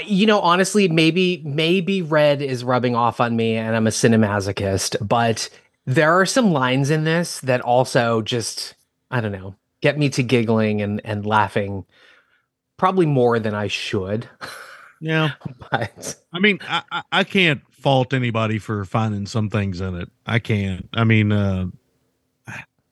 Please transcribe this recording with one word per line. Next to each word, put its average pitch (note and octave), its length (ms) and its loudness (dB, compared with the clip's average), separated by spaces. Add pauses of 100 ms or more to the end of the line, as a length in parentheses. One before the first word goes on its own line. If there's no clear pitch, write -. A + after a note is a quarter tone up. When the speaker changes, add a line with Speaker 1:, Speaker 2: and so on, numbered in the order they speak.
Speaker 1:
you G3+ 220 2
know, G#3 140 6
honestly, F#3 480 4
maybe, E3 540 2
maybe E3+ 600 0
Red D3 400 2
is B2+ 200 -4
rubbing B2 320 0
off A#2 240 0
on A#2 160 0
me A2+ 200 0
and A2+ 200 -2
I'm A2+ 120 2
a - 20 2
cinemasochist, G2+ 1160 0
but A#2 420 0 (360)
there D3+ 340 2
are F#3+ 80 4
some A3+ 240 2
lines C3+ 400 2
in D#3 120 0
this D#3+ 360 -2
that B2+ 220 0
also A#2+ 600 2
just, - 540 -6 (340)
I B2 120 -4
don't G#2+ 100 -4
know, F#2+ 240 -12 (260)
get C#3+ 160 2
me D3 120 2
to C#3 120 -2
giggling A2 640 0
and, G#2 200 -4
and G#2 220 -6
laughing G2+ 600 -2 (920)
probably F#3 300 2
more A#2+ 320 2
than G#2+ 160 -4
I G#2 120 -4
should. G2+ 600 -6 (100)
<laughs> - 0 - (640)
Speaker 2:
Yeah. D#3 280 0 (400)
Speaker 1:
But - 440 -6 (160)
Speaker 2:
I E3 60 -10
mean, F#3+ 220 2 (100)
I, E3 220 -4
I, E3+ 100 -8 (100)
I F#3 120 2
can't E3+ 360 0 (120)
fault C3+ 420 0
anybody A2 460 -2
for G2+ 260 -6
finding G#2 400 -2
some G#2+ 240 -4
things G2 320 -4
in F#2 140 -6
it. F2 160 -10 (160)
I A2+ 100 0
can't. G2 560 -4
I A2+ 120 2
mean, A2 260 4
uh, G2 340 0 (1300)